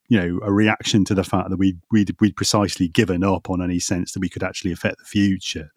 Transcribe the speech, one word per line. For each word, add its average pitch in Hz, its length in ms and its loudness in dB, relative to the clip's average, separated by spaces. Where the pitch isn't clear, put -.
you 113 100 6
know, 87 240 -2
a 104 80 0
reaction 107 520 2
to 101 120 -2
the 95 80 2
fact 92 260 -2
that 92 80 -4
we'd, 92 220 2
we'd, 101 300 2
we'd 104 160 2
precisely 98 520 0
given 90 360 2
up 95 260 0
on 90 140 -2
any 90 160 -2
sense 90 320 -4
that - 80 -8
we 92 100 -4
could - 140 -8
actually 92 280 -4
affect 87 280 -4
the - 60 -20
future 95 720 -2